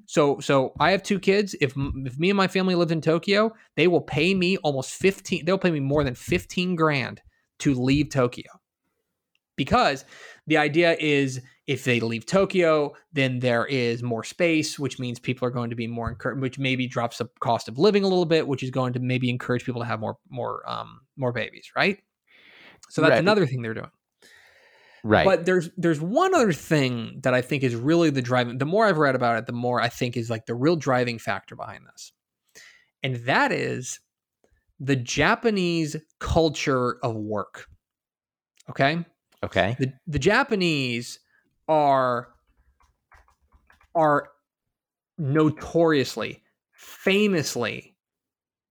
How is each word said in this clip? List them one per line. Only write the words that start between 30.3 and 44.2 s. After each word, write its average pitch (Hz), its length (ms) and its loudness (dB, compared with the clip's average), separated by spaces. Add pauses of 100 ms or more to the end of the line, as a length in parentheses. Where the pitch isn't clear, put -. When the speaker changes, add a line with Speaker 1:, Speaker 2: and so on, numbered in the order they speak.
Speaker 1:
the 117 100 -6
real 143 200 2
driving 123 440 -2
factor - 360 -8
behind 87 320 -16
this. - 240 -20 (920)
And 131 220 -6
that 220 260 0
is 127 480 -6 (800)
the 139 160 -2
Japanese 170 1000 0 (240)
culture 139 840 0
of 117 120 -2
work. 107 520 -8 (1040)
Okay? 151 360 0 (380)
Speaker 2:
Okay. 98 360 0
Speaker 1:
The, 135 140 -2 (140)
the 147 120 -4
Japanese 160 1000 0 (480)
are, 135 640 2 (1600)
are 151 360 2 (880)